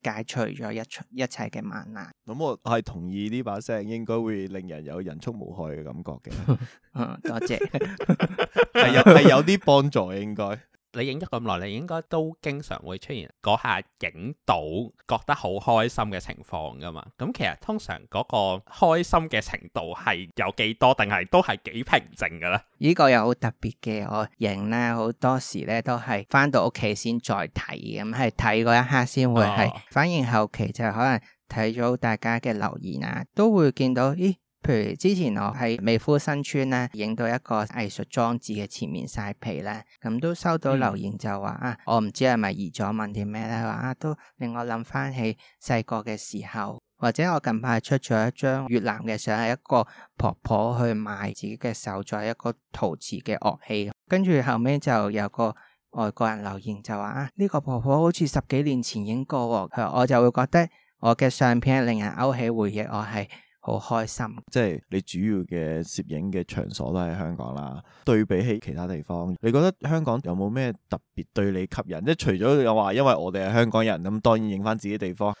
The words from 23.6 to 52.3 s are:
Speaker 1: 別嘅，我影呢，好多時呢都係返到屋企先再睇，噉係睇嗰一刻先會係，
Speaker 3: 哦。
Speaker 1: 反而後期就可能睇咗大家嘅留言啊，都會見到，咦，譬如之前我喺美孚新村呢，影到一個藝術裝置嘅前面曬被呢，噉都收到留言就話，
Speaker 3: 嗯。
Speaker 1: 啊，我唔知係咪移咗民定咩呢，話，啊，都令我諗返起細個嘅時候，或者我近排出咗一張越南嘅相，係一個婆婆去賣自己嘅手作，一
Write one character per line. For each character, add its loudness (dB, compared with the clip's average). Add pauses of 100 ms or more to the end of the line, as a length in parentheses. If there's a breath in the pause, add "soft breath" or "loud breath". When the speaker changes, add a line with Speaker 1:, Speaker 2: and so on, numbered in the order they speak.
Speaker 1:
別 -8
嘅， -6
我 -2 (100)
影 -2
呢， 0
好 0
多 0
時 -8
呢 -2
都 -2
係 -4
返 4
到 4
屋 -2
企 0
先 -4
再 -2 (100)
睇， -10
噉 -8
係 0
睇 2
嗰 6
一 -4
刻 4
先 2
會 6
係， 2
Speaker 3:
哦。 -8 (160)
Speaker 1:
反 4
而 0
後 2
期 -2
就 -4
可 -2
能 2 (280 soft breath)
睇 0
咗 2
大 0
家 0
嘅 0
留 -2
言 -6
啊， -6 (120)
都 6
會 6
見 2
到， 2
咦， 2 (280)
譬 2
如 -4
之 2
前 0
我 -2
喺 -2
美 4
孚 4
新 -2
村 -2
呢， 0
影 -4
到 0
一 0
個 -2
藝 -6
術 -8
裝 0
置 -10
嘅 -4
前 -8
面 -6
曬 -8
被 -6
呢， -8 (220 soft breath)
噉 -4
都 -2
收 0
到 0
留 0
言 -6
就 -8 (120)
話， -6
Speaker 3:
嗯。 -4
Speaker 1:
啊， -12
我 4
唔 0
知 0
係 4
咪 2
移 -6
咗 -4
民 -4
定 -4
咩 -6
呢， -4
話， -2
啊， -4
都 -4 (220 soft breath)
令 -6
我 -6
諗 -6
返 -6
起 -2 (260 soft breath)
細 0
個 -4
嘅 -8
時 -10
候， -8 (200)
或 2
者 0
我 0
近 -2
排 0
出 0
咗 2
一 -2
張 -2
越 2
南 -2
嘅 -2
相， -2
係 0
一 -4
個 2 (320 loud breath)
婆 0
婆 2
去 2
賣 -6
自 -10
己 -8
嘅 -4
手 -6
作， -6
一 -2